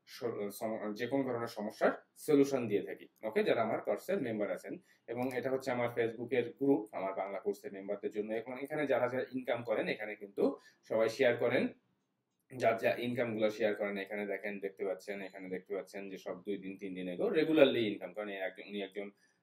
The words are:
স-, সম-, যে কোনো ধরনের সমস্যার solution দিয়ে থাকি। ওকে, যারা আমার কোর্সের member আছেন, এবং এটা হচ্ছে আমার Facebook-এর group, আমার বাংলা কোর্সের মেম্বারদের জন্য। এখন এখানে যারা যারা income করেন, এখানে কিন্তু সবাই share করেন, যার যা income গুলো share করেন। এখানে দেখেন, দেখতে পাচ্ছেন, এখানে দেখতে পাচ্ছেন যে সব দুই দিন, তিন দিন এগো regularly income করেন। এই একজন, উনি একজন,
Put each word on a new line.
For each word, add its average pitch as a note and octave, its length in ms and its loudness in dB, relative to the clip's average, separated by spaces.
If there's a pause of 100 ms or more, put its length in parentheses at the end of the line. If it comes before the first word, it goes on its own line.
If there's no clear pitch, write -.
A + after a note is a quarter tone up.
স-, G#2 420 -4
সম-, G#2+ 420 -4
যে A2 140 -4
কোনো C#3 160 2
ধরনের A#2+ 340 -4
সমস্যার A2 340 0 (260)
solution C3+ 500 6
দিয়ে G2 200 2
থাকি। - 180 -12 (180)
ওকে, A2 200 2
যারা A#2 180 4
আমার A2 200 0
কোর্সের F3+ 400 0
member G#2+ 300 -2
আছেন, - 220 -6 (340)
এবং B2 180 -2 (120)
এটা C3 140 -2
হচ্ছে C3 200 0
আমার A#2+ 240 0
Facebook-এর A#2+ 500 0 (140)
group, C#3 220 4 (100)
আমার F#2+ 220 -4
বাংলা F#2+ 260 -4
কোর্সের G#2+ 320 -4
মেম্বারদের G3+ 400 -4
জন্য। G#2+ 220 -4
এখন B2 240 -4
এখানে D3 300 -2
যারা B2 200 4
যারা B2+ 240 -2
income B2+ 320 -2
করেন, A#2 240 0
এখানে G#2+ 280 -4
কিন্তু G3+ 280 -2 (460)
সবাই A2+ 200 4
share A#2+ 280 4
করেন, B2 260 4 (880)
যার A#2+ 260 4
যা A#2+ 200 4
income B2 360 0
গুলো A2 160 2
share G#2 260 2
করেন। G2+ 220 -2
এখানে G#2 280 -4
দেখেন, G2+ 340 -4
দেখতে G2 260 -6
পাচ্ছেন, F#2+ 360 -4
এখানে F#3 280 -12
দেখতে F#3 260 -8
পাচ্ছেন G2+ 340 -8
যে F#2+ 80 -10
সব F#2 260 -8
দুই G2+ 140 -4
দিন, F#2+ 200 -8
তিন G2 160 -8
দিন F2+ 140 -6
এগো F2+ 220 -2
regularly D3+ 640 6
income F#2 220 -8
করেন। G#2 160 -6
এই G2 180 -6
একজন, F2 220 -10
উনি G2+ 120 -6
একজন, G2+ 260 -6 (360)